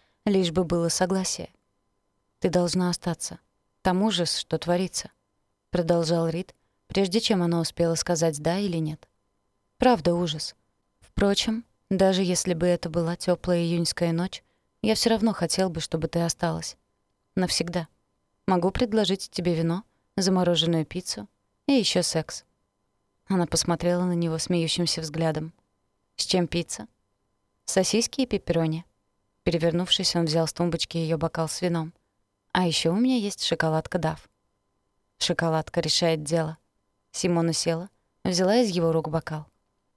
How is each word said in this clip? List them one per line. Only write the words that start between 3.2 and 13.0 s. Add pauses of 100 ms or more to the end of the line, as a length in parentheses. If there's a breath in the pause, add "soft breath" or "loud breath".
Там
ужас,
что
творится", — (600)
продолжал
Рид, (340)
прежде
чем
она
успела
сказать
"да"
или
"нет". (720)
"Правда
ужас. (460)
Впрочем, (260)
даже
если
бы
это
была